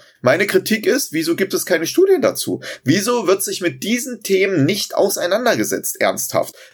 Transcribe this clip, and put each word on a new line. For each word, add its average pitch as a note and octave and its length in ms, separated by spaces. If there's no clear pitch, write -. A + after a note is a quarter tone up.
Meine D#3 260
Kritik G#3+ 400
ist, B3 280
wieso D#3+ 200
gibt F#3+ 200
es E3+ 100
keine E3 220
Studien F#4 340
dazu? - 400
Wieso G#3 420
wird F#3+ 160
sich F#3+ 200
mit C3+ 200
diesen A#3 400
Themen F#3+ 440
nicht G3+ 280
auseinandergesetzt, F3+ 1040
ernsthaft? - 560